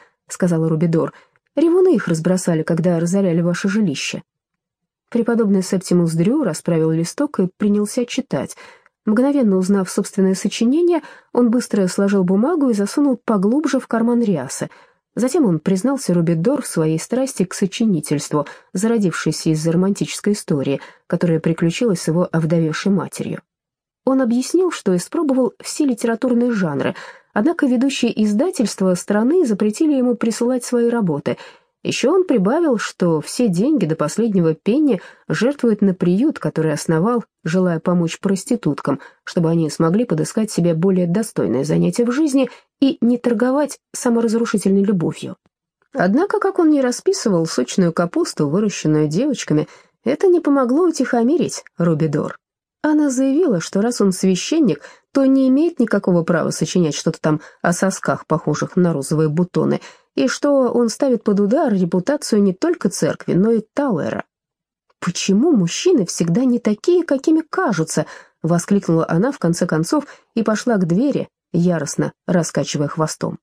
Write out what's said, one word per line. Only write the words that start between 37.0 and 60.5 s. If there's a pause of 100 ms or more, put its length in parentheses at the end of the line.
желая
помочь
проституткам, (240)
чтобы
они
смогли
подыскать
себе
более
достойное
занятие
в
жизни (300)
и
не
торговать (140)
саморазрушительной
любовью. (580)
Однако,
как
он
ни
расписывал
сочную
капусту,
выращенную
девочками, (380)
это
не
помогло
утихомирить (140)
Рубидор. (440)
Она
заявила,
что
раз
он
священник, (320)
то
не
имеет
никакого
права
сочинять
что-то
там (200)
о
сосках,
похожих
на
розовые
бутоны, (360)
и
что